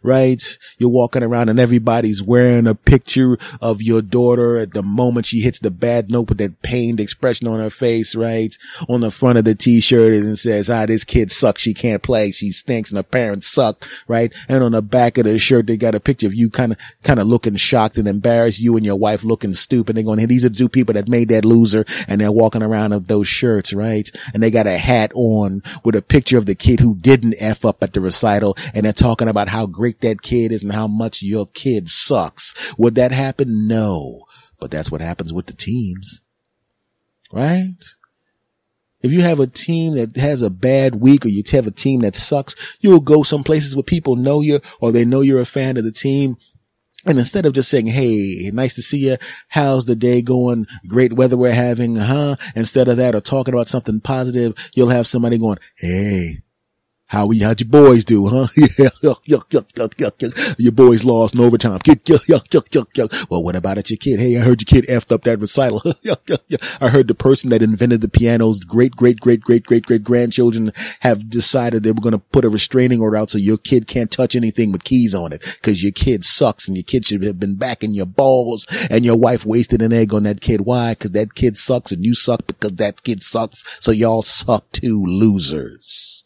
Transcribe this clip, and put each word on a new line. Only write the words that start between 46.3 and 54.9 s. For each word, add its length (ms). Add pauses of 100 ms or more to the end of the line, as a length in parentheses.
And 140
instead 260
of 80
just 160
saying, 180
"Hey, 640
nice 220
to 80
see 260
you. 100 (320)
How's 360
the 100
day 260
going? 440 (220)
Great 260
weather 240
we're 160
having, 420
huh?" 400 (200)
Instead 340
of 80
that 180
or 60
talking 320
about 160
something 320
positive, 520 (200)
you'll 160
have 180